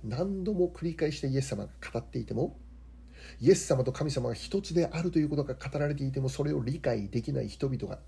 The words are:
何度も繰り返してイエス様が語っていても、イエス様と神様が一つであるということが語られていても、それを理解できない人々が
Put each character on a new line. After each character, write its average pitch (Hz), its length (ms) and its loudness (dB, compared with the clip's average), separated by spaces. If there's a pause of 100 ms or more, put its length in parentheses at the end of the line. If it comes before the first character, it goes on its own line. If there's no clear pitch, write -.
何 180 400 0
度 214 100 2
も 180 160 4
繰 175 160 -6
り 165 100 0
返 151 160 2
し - 100 -6
て 143 60 0
イ 131 100 2
エ 135 40 4
ス 131 80 -2
様 101 160 -2
が - 40 -12 (240)
語 117 60 0
っ - 40 -10
て - 160 -6
い 113 60 -4
て - 80 -6
も、 120 240 0 (800)
イ 120 100 6
エ 190 60 12
ス - 100 -4
様 131 180 4
と 131 80 0
神 151 200 -2
様 120 180 0
が 113 60 -2
一 - 260 -4
つ 180 120 -8
で 170 180 4
あ 165 100 -2
る 175 100 0
と 156 80 4
い 151 40 6
う 147 60 2
こ 143 80 0
と 143 60 2
が 131 120 -4
語 139 240 -4
ら 147 80 2
れ 147 80 0
て 143 80 -2
い 135 80 0
て 135 80 -2
も、 131 100 2
そ 139 140 -2
れ 147 100 2
を 139 100 0
理 135 160 -2
解 107 300 0
で 120 120 0
き 147 120 -2
な 131 80 2
い 110 60 -2
人 139 220 -2
々 - 180 -2
が - 200 -8